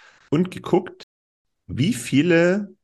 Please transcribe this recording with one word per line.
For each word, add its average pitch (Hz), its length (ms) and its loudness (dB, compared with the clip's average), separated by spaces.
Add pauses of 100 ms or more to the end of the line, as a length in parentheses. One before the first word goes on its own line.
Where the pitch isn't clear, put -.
(320)
und 180 180 0
geguckt, - 540 -4 (640)
wie 117 260 -2
viele 175 920 0